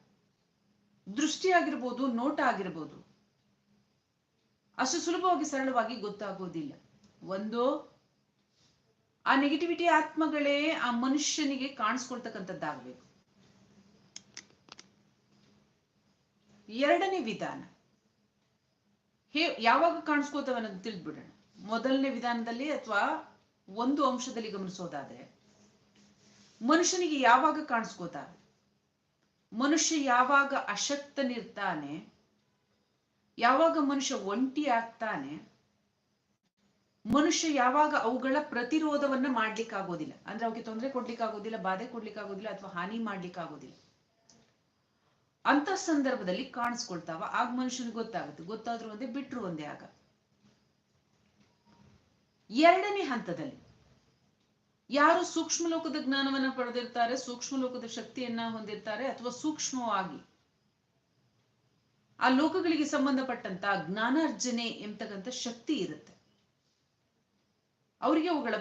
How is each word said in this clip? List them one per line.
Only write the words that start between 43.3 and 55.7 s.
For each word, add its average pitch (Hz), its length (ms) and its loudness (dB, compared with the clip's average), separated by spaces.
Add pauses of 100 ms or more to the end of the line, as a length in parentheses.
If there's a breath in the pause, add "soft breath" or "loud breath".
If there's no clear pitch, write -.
ಅಂತ 285 260 4
ಸಂದರ್ಭದಲ್ಲಿ 262 760 0
ಕಾಣಿಸ್ಕೊಳ್ತಾವ, 208 880 -6
ಆಗ 233 180 0
ಮನುಷ್ಯನಿಗೆ 247 440 -4
ಗೊತ್ತಾಗುತ್ತೆ. 165 500 -6
ಗೊತ್ತಾದ್ರೂ 220 460 -8
ಒಂದೇ, 214 160 -10
ಬಿಟ್ರು 247 380 -8
ಒಂದೇ. 160 200 -6
ಆಗ 135 180 -12 (2750)
ಎರಡನೇ 370 520 6
ಹಂತದಲ್ಲಿ 180 560 -4 (1300)
ಯಾರು 320 340 6
ಸೂಕ್ಷ್ಮ 330 440 -2
ಲೋಕದ 320 340 -2